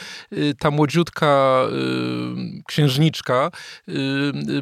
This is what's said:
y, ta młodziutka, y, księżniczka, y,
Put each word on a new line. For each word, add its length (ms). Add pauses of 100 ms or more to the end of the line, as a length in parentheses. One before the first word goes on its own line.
(320)
y, 260
ta 120
młodziutka, 1000
y, 920
księżniczka, 840 (380)
y, 40 (680)